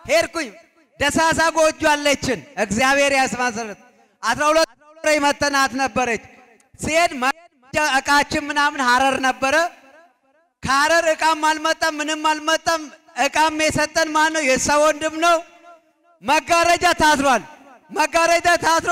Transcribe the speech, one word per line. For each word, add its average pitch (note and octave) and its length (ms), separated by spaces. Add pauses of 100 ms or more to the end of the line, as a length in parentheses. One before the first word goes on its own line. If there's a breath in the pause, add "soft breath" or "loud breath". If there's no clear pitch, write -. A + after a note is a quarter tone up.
ሄድኩኝ። D#4+ 420 (520)
ደሳሳ D#4+ 400 (120)
ጎጆ D#4 360
አለችን፣ C#4+ 520 (180)
እግዚአብሔር C4 540
ያስማሰረት B3 680 (440)
አስራ B3 220
ሁለት D#4 260 (280)
ወር D#4 220
መተናት C#4+ 540
ነበረች። B3+ 480 (560)
ሲሄድ E4 380
መረጃ C#4 600 (180)
እቃችን C#4+ 500
ምናምን D4 360
ሐረር C4 400
ነበረ። C4 340 (1080)
ከሐረር D#4 460
እቃም D#4 360
አልመጣም፣ D#4 520
ምንም D4+ 300
አልመጣም። D#4 560 (340)
እቃም D4+ 420
የሰጠን D#4 520
ማን D#4 220
ነው? D#4+ 100
የእሷ B3+ 260 (100)
ወንድም D#4 400
ነው። E4+ 180 (840)
መጋረጃ E4 640 (100)
ታስሯል። C#4 480 (480)
መጋረጃ E4 580 (100)
ታስሮ E4 340